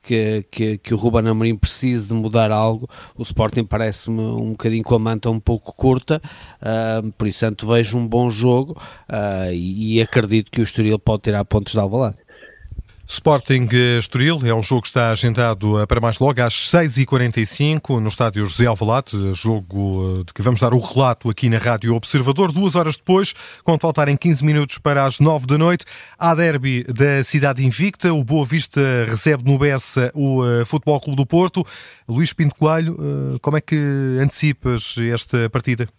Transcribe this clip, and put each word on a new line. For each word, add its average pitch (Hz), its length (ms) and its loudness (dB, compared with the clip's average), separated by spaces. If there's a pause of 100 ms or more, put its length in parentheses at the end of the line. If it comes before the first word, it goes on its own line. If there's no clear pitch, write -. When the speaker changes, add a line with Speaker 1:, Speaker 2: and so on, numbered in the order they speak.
Speaker 1:
que, 110 480 -2
que, 107 280 -4
que - 160 -4
o 110 40 0
Ruben 113 300 2
Amorim 110 300 0
precise 120 500 -2
de 113 60 -4
mudar 110 360 0
algo, 110 400 0 (280)
o 117 60 -8
Sporting 110 420 -2
parece-me 110 560 -4
um 113 300 -4
bocadinho 110 340 -2
com 120 100 2
a 113 40 2
manta 113 300 -2
um 113 120 -2
pouco - 340 -4
curta, 131 460 0 (400)
ah, 113 400 -2 (160)
por 107 100 -2
isso, 101 180 -2
antevejo 110 520 0
um 117 100 -2
bom 120 220 2
jogo, 123 520 0 (280)
ah, 95 420 -4
e, 98 460 -2
e 113 40 6
acredito 110 480 0
que 120 120 -2
o - 20 2
Estoril 107 340 0
pode 110 260 0
tirar 104 200 0
pontos 101 300 -2
de 113 60 0
Alvalade. 104 360 0 (920)
Speaker 2:
Sporting, 131 640 2
eh, 123 280 4
Estoril, 139 440 0
é 117 100 2
um 113 80 0
jogo 120 200 0
que - 80 -12
está 117 220 2
agendado, 107 680 0
eh, 104 60 2
para 117 160 0
mais 113 180 0
logo 127 220 2
às 117 120 0 (160)
seis 160 280 2
e 135 80 2
quarenta 123 340 0
e 110 60 2
cinco 147 560 -2
no 107 80 0
estádio 104 360 -2
José 107 200 2
Alvalade, 107 680 -2
jogo, 95 840 -2
eh, 90 60 -6
de - 80 -20
que - 80 -10
vamos 120 180 2
dar 120 140 2
o 127 60 4
relato 123 500 0
aqui 120 180 -2
na 113 100 2
Rádio 113 380 0
Observador. 139 560 0
Duas 180 240 0
horas 160 220 0
depois, 185 360 2 (300)
quando 160 160 2
faltarem 147 380 2
quinze 156 260 2
minutos 151 340 0
para 143 280 2
as 131 160 0
nove 147 260 4
da 147 100 2
noite, 170 280 2 (340)
há 170 160 2
derby 139 480 0
da 135 400 2
Cidade 135 420 0
Invicta, 170 480 0
o 143 120 0
Boa 143 200 0
Vista 139 360 -2 (260)
recebe 123 420 0
no 139 80 4
Bessa 131 560 0
o, 135 320 0
eh, 120 200 2
Futebol 147 340 0
Clube 143 160 -6
do 135 100 2
Porto. 180 400 2 (440)
Luís 139 240 0
Pinto 151 220 0
Coelho, 160 440 0
eh, 139 420 -4
como 147 140 0
é 151 60 2
que - 160 -2 (440)
antecipas 127 760 -2
esta 117 520 -2
partida? 117 380 -4 (120)